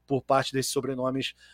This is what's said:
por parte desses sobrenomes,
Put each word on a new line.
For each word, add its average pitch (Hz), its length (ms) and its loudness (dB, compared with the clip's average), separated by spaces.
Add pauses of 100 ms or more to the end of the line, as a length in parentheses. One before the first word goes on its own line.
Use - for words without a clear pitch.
por 135 160 0
parte 135 280 2
desses 131 200 -2
sobrenomes, 131 640 -2 (180)